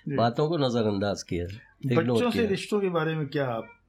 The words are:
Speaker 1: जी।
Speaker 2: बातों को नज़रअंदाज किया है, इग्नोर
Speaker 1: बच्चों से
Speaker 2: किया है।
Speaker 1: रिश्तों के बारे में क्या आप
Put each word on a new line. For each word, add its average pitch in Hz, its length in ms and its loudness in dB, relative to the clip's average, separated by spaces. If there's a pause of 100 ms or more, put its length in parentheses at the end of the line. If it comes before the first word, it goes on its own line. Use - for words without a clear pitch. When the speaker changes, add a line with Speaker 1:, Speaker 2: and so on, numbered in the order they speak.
Speaker 1:
जी। 143 80 -2
Speaker 2:
बातों 120 320 2
को 170 100 0
नज़रअंदाज 107 640 0
किया 87 220 -4
है, 95 160 -10 (240)
इग्नोर 135 200 2
Speaker 1:
बच्चों 233 260 2
से - 20 -4
Speaker 2:
किया 214 100 2
है। 208 80 0
Speaker 1:
रिश्तों 196 300 -2
के 196 80 0
बारे 160 260 0
में 156 120 -2
क्या 139 200 -2
आप 113 300 -6 (120)